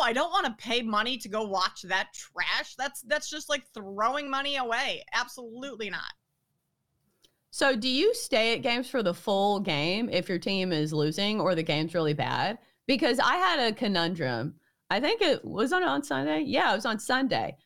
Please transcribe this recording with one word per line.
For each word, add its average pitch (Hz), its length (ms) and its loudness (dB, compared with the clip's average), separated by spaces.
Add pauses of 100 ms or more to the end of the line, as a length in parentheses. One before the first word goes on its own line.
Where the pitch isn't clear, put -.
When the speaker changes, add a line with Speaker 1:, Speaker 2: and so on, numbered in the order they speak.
Speaker 1:
I 240 100 4
don't 294 180 2
wanna 330 280 0
pay 240 240 -2
money 220 340 0
to 220 140 -10
go 214 160 -2
watch 190 380 0
that 190 280 -2
trash. - 600 -4
That's, 277 260 -6
that's 294 300 -2
just, 302 180 -10
like, 285 240 -2
throwing 226 560 -2
money 277 280 -2
away. 233 480 -2 (100)
Absolutely 240 720 -6
not. 175 240 -8 (1400)
Speaker 2:
So 269 240 2
do 220 140 -2
you 311 260 4
stay 226 380 2
at 190 100 -2
games 247 280 0
for 247 120 0
the 175 120 2
full 202 440 2
game 185 520 0
if 180 180 0
your 180 100 0
team 190 320 -2
is 151 220 0
losing 175 480 0
or 180 140 2
the 165 80 0
game's 156 320 0
really 160 180 2
bad? 127 460 -2 (280)
Because 262 320 2
I 269 180 4
had 359 220 2
a 233 160 2
conundrum. 165 800 0 (360)
I 196 100 2
think 403 220 2
it 302 220 2
was 233 280 0
on, 370 100 4
on 285 200 0
Sunday. 294 400 0
Yeah, 262 280 2
it 190 60 2
was 214 80 -4
on 220 140 0
Sunday. 233 680 0